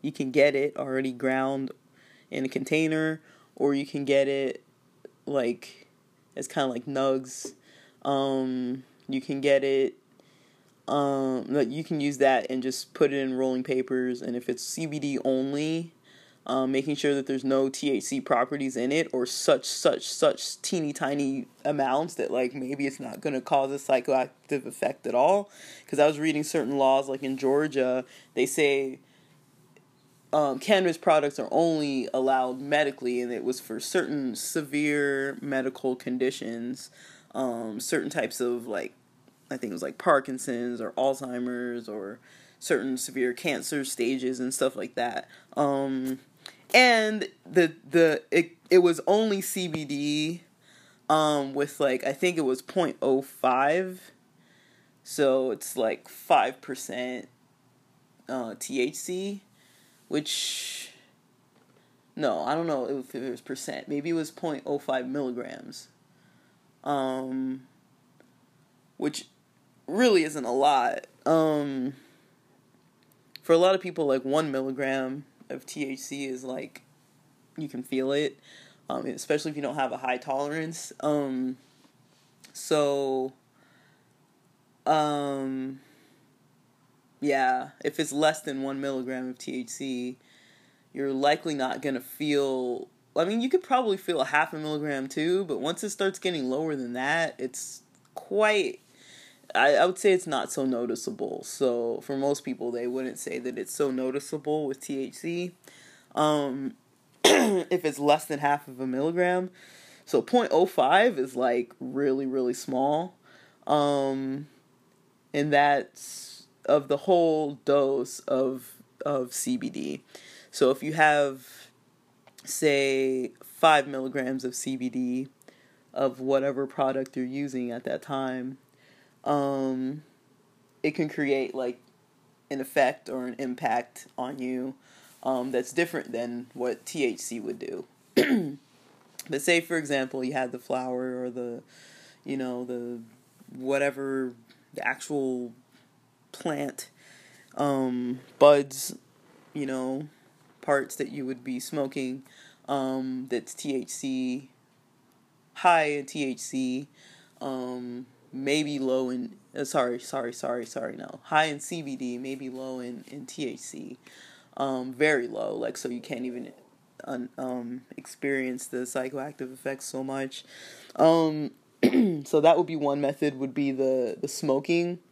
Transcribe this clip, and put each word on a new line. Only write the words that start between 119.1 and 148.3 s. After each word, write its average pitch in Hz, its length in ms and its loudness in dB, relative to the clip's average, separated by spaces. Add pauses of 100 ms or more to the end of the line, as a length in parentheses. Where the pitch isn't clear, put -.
C 127 220 -2
B 117 140 -4
D. 73 320 -6 (480)
So 131 200 4
if 135 120 0
you 151 120 -4
have, 147 520 4 (1000)
say, 135 880 2 (120)
five 151 420 6
milligrams 131 580 -4
of 123 100 -4
C 131 220 -6
B 127 120 -4
D 127 400 -2 (640)
of 131 260 0
whatever 135 480 0
product 135 500 -2
you're 127 100 -2
using 131 440 -4
at 117 140 -8
that - 180 -2
time, 131 560 -4 (640)
um, 139 800 0 (800)
it 151 100 0
can 151 160 -2
create, 139 460 0
like, 123 260 -4 (680)
an 139 100 -4
effect 135 480 2
or 127 180 -6
an 120 120 -8
impact 127 680 -4 (120)
on 127 200 -6
you, 127 360 -4 (480)
um, 131 300 -2
that's - 200 -2
different 170 380 -2
than 120 440 -6
what 123 300 -4
T 147 200 -2
H 113 160 0
C - 180 -8
would - 220 -8
do. - 240 -10 (320)
<clears throat> 185 420 2 (680)
But 139 140 -4
say, 170 180 4
for 165 160 -4
example, 139 480 -2
you 127 80 -4
had 131 180 0
the 123 80 -10
flower 127 640 -4
or 127 80 -6
the, 120 320 -8 (640)
you 139 120 -6
know, 127 280 -4
the 120 360 -6 (540)
whatever, 135 800 -2 (420)
the - 100 -8
actual 127 680 -4 (800)
plant, 147 560 -6 (680)
um, 127 640 0 (180)